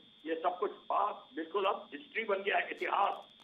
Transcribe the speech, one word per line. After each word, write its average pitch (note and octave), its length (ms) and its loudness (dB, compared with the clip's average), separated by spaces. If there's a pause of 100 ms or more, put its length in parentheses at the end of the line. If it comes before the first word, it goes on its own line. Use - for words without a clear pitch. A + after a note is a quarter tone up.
(260)
ये D#3+ 80 0
सब - 260 0
कुछ G3+ 100 0
बात - 640 -2
बिल्कुल F#3+ 300 -2
अब - 300 0
history G3+ 300 -6
बन G3+ 120 2
गया F#3+ 220 2
है, F3+ 120 0
इतिहास, F3 440 2 (280)